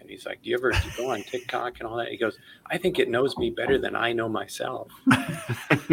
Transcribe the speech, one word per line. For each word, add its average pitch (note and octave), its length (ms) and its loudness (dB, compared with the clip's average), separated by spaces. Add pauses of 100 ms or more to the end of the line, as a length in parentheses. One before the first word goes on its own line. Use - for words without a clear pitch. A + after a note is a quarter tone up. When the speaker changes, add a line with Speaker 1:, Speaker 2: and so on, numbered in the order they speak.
Speaker 1:
and - 100 -18
he's - 160 -14
like, - 160 -8
"Do A2 80 -6
you A#2+ 60 2
ever B2 160 2 (260)
go B2+ 120 -2
on G#2+ 120 -2
TikTok B2 560 -6
and A#2 100 -8
all A2+ 80 -8
that?" A#2 120 -2
He - 100 -8
goes, A2 180 0 (300)
"I - 100 -2
think F3 220 2
it B2+ 100 4
knows B2 300 2
me A#2+ 100 0
better A#2+ 300 2
than G#2 180 -2
I A2+ 160 2
know A2+ 160 0
myself." A2 600 -4 (180)
Speaker 2:
<laughs> - 20 8 (840)